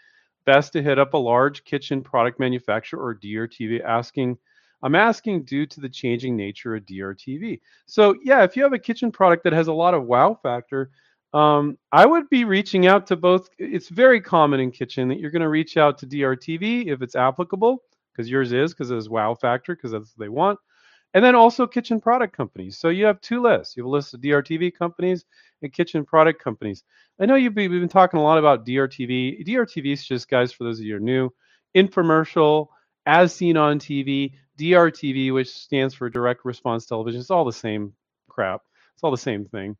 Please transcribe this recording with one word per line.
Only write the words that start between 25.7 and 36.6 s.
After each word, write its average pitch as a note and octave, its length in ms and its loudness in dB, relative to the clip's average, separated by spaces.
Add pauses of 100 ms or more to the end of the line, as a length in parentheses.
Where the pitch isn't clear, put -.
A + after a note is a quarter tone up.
kitchen E3+ 320 -4
product D#3+ 380 4
companies. G#2 400 -8 (380)
I G3 60 0
know C4 100 4
you've B3 180 0
been, G3+ 160 -2
we've F3+ 100 -2
been F3 80 -2
talking F3+ 300 4
a D3+ 40 2
lot D#3 160 4
about C#3 260 4
D B2 140 -4
R C3+ 100 0
T C3 180 -10
V. B2+ 380 -4
D G#3+ 140 -4
R A#3 80 0
T - 140 -10
V C#3 120 -4
is C#3+ 120 -8
just, B2 240 -8
guys, B2 240 0
for - 120 -12
those A2+ 160 -8
of G#2+ 60 -12
you G#2+ 80 -6
who - 20 -6
are G2+ 40 -8
new, B2+ 300 -2 (460)
infomercial, D#3+ 920 2 (380)
as E3+ 280 4
seen E3+ 240 0
on D3 200 2
T C#3+ 240 -6
V, C#3 320 -4 (220)
D D#3+ 180 0
R E3+ 160 6
T C#3+ 220 -6
V, C3 200 -2
which C3 180 -2
stands C3+ 420 -4
for B2 160 -8
direct B2 380 -4
response A#2 400 -6